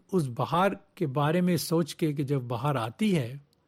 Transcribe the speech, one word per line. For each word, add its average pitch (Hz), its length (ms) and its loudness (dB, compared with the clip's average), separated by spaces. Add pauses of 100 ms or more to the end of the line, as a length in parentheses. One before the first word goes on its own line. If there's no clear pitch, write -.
(120)
اس 180 120 2 (120)
بہار 165 360 2 (240)
کے 165 120 -2
بارے 147 340 2
میں 180 160 2
سوچ 160 380 0
کے 156 180 0
کہ 143 100 -2
جب 135 180 0
بہار 123 340 -2
آتی 151 420 0
ہے 123 160 -2 (340)